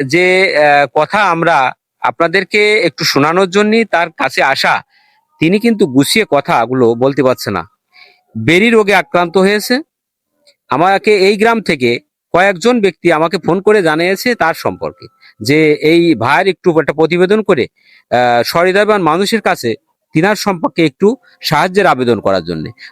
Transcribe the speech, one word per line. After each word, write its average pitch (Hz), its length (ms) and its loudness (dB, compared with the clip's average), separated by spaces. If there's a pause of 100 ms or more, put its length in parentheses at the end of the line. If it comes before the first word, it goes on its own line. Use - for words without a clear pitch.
যে, 170 180 0 (200)
আহ, 147 480 2
কথা 151 260 0 (120)
আমরা 165 240 0 (460)
আপনাদেরকে 170 600 -2 (180)
একটু 170 240 -4
শোনানোর 165 460 0
জন্য 208 240 0 (180)
তার 170 200 0
কাছে - 320 -4
আসা, 139 300 0 (680)
তিনি 170 180 2
কিন্তু 220 280 0
গুছিয়ে 139 420 0
কথাগুলো 127 560 0 (100)
বলতে 135 280 0
পারছে 127 280 -2
না। 90 120 -4 (720)
বেরি 160 340 2
রোগে 214 260 2
আক্রান্ত 175 420 -2
হয়েছে। 202 380 0 (960)
আমাকে 190 500 0
এই 196 180 2
গ্রাম 226 240 0
থেকে 135 280 -2 (440)
কয়েকজন 196 480 2
ব্যক্তি 185 300 -2
আমাকে 165 280 0
ফোন 165 220 -2
করে 214 200 2
জানিয়েছে 175 540 -2
তার 165 280 -2
সম্পর্কে, 85 420 -8 (360)
যে 127 160 2 (240)
এই 165 200 2 (140)
ভাইয়ের 139 320 0
একটু 180 200 -4 (120)
একটা 151 140 -2
প্রতিবেদন 175 500 0
করে, 160 200 0 (480)
আহ, 120 320 2
সহৃদয়বান 196 580 0
মানুষের 180 400 0
কাছে 160 280 -2 (460)
তিনার 185 300 0
সম্পর্কে 185 400 -4
একটু 160 220 -2 (340)
সাহায্যের 180 460 0
আবেদন 127 320 0
করার 95 240 -2
জন্যে। 78 260 -8 (220)